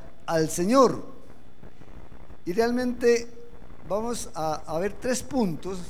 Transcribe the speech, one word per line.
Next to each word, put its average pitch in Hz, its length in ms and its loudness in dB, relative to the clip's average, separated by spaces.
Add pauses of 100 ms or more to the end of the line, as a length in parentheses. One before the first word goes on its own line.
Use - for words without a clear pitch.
(260)
al 160 240 4
Señor. 202 540 6 (1400)
Y 170 80 -2
realmente 240 760 4 (600)
vamos 220 440 -2
a, 156 320 0
a 160 140 -2
ver 196 140 0
tres 247 280 -2
puntos 185 580 0 (100)